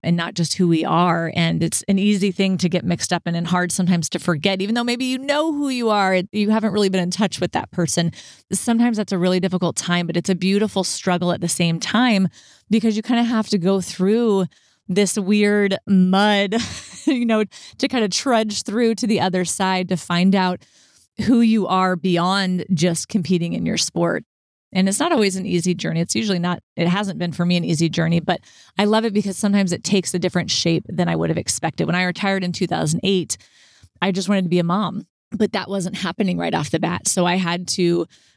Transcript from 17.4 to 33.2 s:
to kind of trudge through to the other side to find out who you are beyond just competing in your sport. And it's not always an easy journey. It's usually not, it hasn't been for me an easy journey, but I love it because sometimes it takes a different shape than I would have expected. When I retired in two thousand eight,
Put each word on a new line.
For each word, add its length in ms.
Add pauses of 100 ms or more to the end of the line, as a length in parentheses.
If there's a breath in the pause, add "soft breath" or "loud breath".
to 100
kind 160
of 60
trudge 540
through 320
to 100
the 160
other 240
side 440
to 60
find 380
out 320 (560 soft breath)
who 180
you 260
are 300
beyond 800
just 340
competing 460
in 120
your 120
sport. 480 (480)
And 160
it's 100
not 140
always 240
an 80
easy 280
journey. 280
It's 120
usually 260
not, 200 (160)
it 140
hasn't 300
been 120
for 140
me 100
an 80
easy 240
journey, 320
but 220 (360 loud breath)
I 60
love 220
it 80
because 240
sometimes 340
it 140
takes 280
a 60
different 320
shape 380
than 180
I 80
would 140
have 80
expected. 500
When 80
I 80
retired 400
in 80
two 160
thousand 360
eight, 340 (640 soft breath)